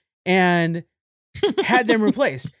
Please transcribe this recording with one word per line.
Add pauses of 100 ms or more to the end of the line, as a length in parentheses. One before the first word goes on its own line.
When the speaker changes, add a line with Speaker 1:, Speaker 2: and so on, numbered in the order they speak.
(260)
Speaker 1:
and (840)
had
them
Speaker 2:
<laughs>
Speaker 1:
replaced. (100)